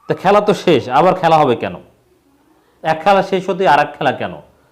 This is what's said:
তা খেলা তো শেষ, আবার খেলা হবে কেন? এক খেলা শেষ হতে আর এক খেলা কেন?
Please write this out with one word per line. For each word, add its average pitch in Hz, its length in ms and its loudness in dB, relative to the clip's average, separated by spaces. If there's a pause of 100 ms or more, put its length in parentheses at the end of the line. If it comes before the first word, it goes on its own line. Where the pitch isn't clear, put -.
তা 160 60 -2
খেলা 202 260 2
তো 208 140 0
শেষ, 131 340 0
আবার 160 260 2
খেলা 160 240 2
হবে 131 180 2
কেন? 92 180 -8 (1080)
এক 160 220 -2
খেলা 196 180 2
শেষ 185 280 -6
হতে 185 180 -2
আর 143 100 4
এক 147 200 -2
খেলা 131 140 -2
কেন? 101 220 -8 (360)